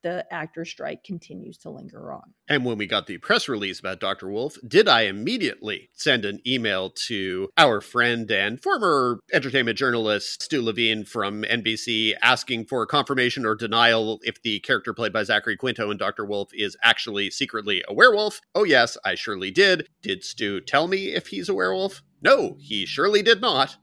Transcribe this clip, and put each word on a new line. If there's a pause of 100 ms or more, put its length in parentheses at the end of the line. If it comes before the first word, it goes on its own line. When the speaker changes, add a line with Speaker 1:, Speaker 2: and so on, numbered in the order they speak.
Speaker 1:
the
actor
strike
continues
to
linger
on. (140)
Speaker 2:
And
when
we
got
the
press
release
about
Doctor
Wolf, (100)
did
I
immediately
send
an
email (160)
to
our
friend
and
former (120)
entertainment
journalist
Stu
Levine
from
N
B
C
asking
for
confirmation
or
denial
if
the
character
played
by
Zachary
Quinto
in
Doctor
Wolf
is
actually
secretly
a
werewolf? (160)
Oh
yes,
I
surely
did. (140)
Did
Stu
tell
me
if
he's
a
werewolf? (180)
No,
he
surely
did
not.